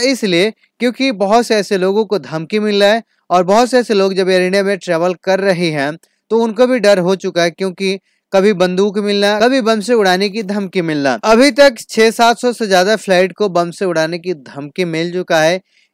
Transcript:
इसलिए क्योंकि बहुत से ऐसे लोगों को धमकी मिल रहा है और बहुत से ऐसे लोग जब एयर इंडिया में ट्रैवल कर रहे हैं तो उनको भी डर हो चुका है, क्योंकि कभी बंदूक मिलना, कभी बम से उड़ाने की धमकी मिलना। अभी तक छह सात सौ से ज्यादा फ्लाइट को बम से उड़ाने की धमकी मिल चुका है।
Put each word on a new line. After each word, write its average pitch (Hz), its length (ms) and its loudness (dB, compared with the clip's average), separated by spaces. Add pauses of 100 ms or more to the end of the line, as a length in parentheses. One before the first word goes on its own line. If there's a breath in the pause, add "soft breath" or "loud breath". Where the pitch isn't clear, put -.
इसलिए 214 480 0 (280)
क्योंकि 254 340 -2
बहुत 202 320 0
से 226 100 0
ऐसे 202 220 -2
लोगों 196 260 0
को 196 160 -4
धमकी 160 400 -6
मिल 208 220 0
रहा 202 100 4
है 226 100 -2 (280)
और 180 140 2
बहुत 220 260 2
से 254 80 2
ऐसे 233 160 0
लोग 196 200 0
जब 185 160 0
एयर 185 120 2
इंडिया 185 200 0
में 196 160 -2
ट्रैवल 175 360 -2 (100)
कर 190 160 0
रहे 180 300 0
हैं 147 260 -4 (340)
तो 220 80 0
उनको 226 280 0
भी 247 140 2
डर 202 180 4
हो 180 180 0
चुका 175 260 -4
है, 170 80 0
क्योंकि 190 480 -6 (340)
कभी 196 220 4
बंदूक 185 440 0
मिलना, 202 420 0
कभी 254 200 2
बम 220 200 0
से 226 140 -2
उड़ाने 196 340 2
की 208 160 -8
धमकी 190 380 -4
मिलना। 143 420 -2
अभी 226 280 4
तक 277 280 4
छह 226 300 0
सात 233 300 0
सौ 247 120 -2
से 226 140 -6
ज्यादा 190 300 2
फ्लाइट 185 360 0
को 208 180 -2
बम 170 200 -2
से 202 140 -8
उड़ाने 165 340 -2
की 175 160 -8
धमकी 143 520 -10
मिल 165 260 -6
चुका 175 280 -2
है। 170 200 0 (340)